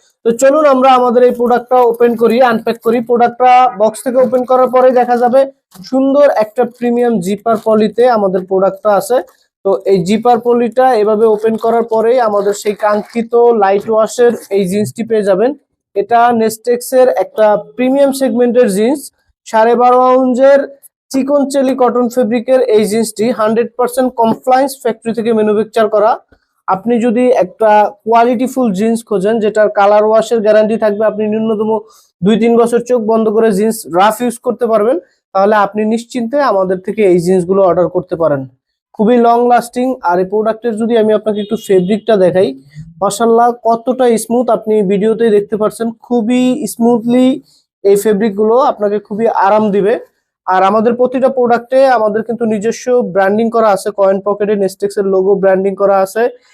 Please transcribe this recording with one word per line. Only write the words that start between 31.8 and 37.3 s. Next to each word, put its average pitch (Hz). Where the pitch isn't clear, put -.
দুই 214
তিন 233
বছর 233
চোখ 240
বন্ধ 220
করে 220
জিন্স 214
রাফ 214
ইউজ 240
করতে 240
পারবেন, 220
তাহলে 202
আপনি 208
নিশ্চিন্তে 233
আমাদের 190
থেকে 208
এই 180
জিন্সগুলো 185